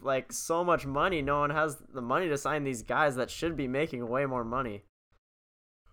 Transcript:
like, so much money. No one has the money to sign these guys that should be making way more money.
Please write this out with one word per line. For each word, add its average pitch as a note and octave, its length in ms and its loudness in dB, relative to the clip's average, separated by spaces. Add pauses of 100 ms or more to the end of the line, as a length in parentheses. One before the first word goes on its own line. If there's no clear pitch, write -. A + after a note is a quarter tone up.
like, C3 320 -2
so E3+ 320 0
much D#3+ 200 4
money. D3 380 2
No C#3+ 180 2
one D3 100 2
has D#3 260 0
the - 260 -10
money D3+ 260 2
to D3 80 2
sign C#3+ 280 0
these B2+ 180 -2
guys C#3 340 2
that A#2+ 140 -2
should E3 260 -2
be C3+ 120 -2
making C3 400 -2
way C3+ 180 0
more B2+ 180 -2
money. A2+ 380 -4 (1120)